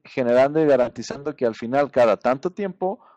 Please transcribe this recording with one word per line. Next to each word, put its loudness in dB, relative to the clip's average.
generando 2
y 2
garantizando -2
que -4
al 0
final, -4
cada 4
tanto -4
tiempo, -8